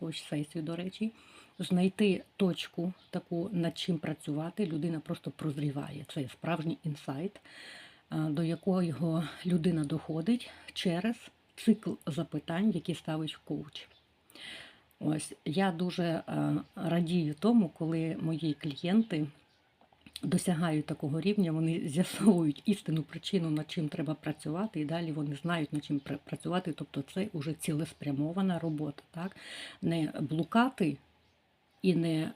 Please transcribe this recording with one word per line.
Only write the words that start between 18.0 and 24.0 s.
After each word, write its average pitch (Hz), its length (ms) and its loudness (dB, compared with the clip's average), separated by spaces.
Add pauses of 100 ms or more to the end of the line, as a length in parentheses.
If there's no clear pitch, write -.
мої 160 340 0
клієнти 170 720 0 (960)
досягають 165 640 2
такого 151 340 -2
рівня, 190 320 2
вони 160 360 2
з'ясовують 170 760 4
істинну 160 380 0
причину, 165 480 -2
над 151 200 -2
чим 156 180 -2
треба 147 260 -4